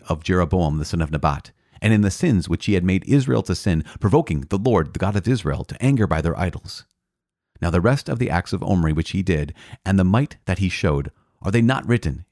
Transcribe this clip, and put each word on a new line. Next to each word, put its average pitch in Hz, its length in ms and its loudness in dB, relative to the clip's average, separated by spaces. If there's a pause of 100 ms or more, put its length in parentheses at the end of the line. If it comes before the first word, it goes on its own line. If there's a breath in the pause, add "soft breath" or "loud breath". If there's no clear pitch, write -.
of 78 160 -4
Jeroboam 87 540 2
the 76 80 -2
son 85 160 -2
of 76 80 -2
Nebat, 76 400 -2 (320 soft breath)
and 110 120 4
in 107 80 4
the 98 100 2
sins 117 380 0
which 85 160 -4
he 107 80 0
had 90 100 2
made 92 240 0
Israel 131 340 2
to 92 140 -2
sin, 80 300 -2 (160 loud breath)
provoking 90 400 2
the 98 160 -4
Lord, 98 340 2
the - 80 -6
God 98 160 -2
of 101 140 -2
Israel, 76 340 -2
to - 180 -14
anger 127 240 2
by 80 140 0
their 80 180 -2
idols. - 460 -6 (760)
Now 85 80 0
the 175 100 4
rest 131 300 2
of 117 100 -2
the 123 100 0
acts 87 220 -2
of 92 100 -4
Omri 90 300 2
which 80 200 -2
he 95 120 -2
did, 78 300 -2 (320 loud breath)
and 95 120 2
the 92 60 6
might 110 400 2
that 92 140 -2
he 92 100 0
showed, 71 420 -2 (320)
are 98 100 -4
they 117 100 2
not 127 260 2
written 82 440 -2